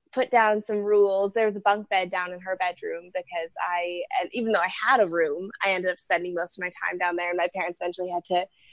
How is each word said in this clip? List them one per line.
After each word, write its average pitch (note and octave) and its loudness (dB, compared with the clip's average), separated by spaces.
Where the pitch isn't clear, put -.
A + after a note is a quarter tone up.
put B3+ 0
down G#3+ 6
some G#3+ -2
rules. G3+ 4
There A3+ 4
was G3+ 0
a G3+ -10
bunk G#3 2
bed F#3 0
down F3+ -4
in F3+ -12
her F#3+ -4
bedroom F3 -4
because F3 -6
I, F3 -4
and F3+ -4
even A3+ -2
though G3 4
I F3+ 0
had B3+ 4
a G3 6
room, E3 0
I G3 2
ended F3+ 0
up F3+ -2
spending F3 -2
most F3 -6
of - -10
my F3+ -4
time F3+ -6
down F3 0
there. F3 -2
And F3 -2
my F3 0
parents F3 -6
eventually F3+ -6
had F3 -4
to F3+ 0